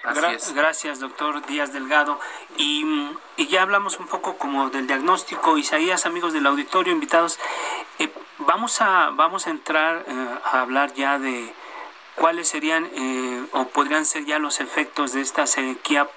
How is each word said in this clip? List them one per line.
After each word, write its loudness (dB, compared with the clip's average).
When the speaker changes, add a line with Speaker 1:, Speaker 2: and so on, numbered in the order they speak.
Speaker 1:
Así -2
Speaker 2:
Gra-, 2
Speaker 1:
es. -4
Speaker 2:
gracias, 0
doctor -6
Díaz -4
Delgado. 0
Y, 0
y 0
ya 4
hablamos 2
un -12
poco -4
como -2
del -4
diagnóstico. 2
Isaías, 2
amigos -2
del 2
auditorio, 2
invitados, 2
eh, -2
vamos 0
a, 6
vamos 2
a -2
entrar, 0
eh, -6
a 2
hablar 0
ya 0
de -4
cuáles 2
serían, 0
eh, -4
o 0
podrían 2
ser 2
ya 0
los 0
efectos -2
de 0
esta 0
sequía 2